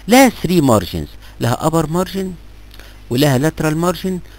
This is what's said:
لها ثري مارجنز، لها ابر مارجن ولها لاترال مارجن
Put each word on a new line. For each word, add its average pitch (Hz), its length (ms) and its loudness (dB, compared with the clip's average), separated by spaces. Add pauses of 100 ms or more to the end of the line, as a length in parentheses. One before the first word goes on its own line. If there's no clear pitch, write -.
لها 254 200 8
ثري 175 320 0
مارجنز، 92 480 2 (320)
لها 123 260 -2
ابر 160 240 -2
مارجن 185 420 -6 (760)
ولها 135 280 2
لاترال 156 380 -2
مارجن 175 420 -2 (200)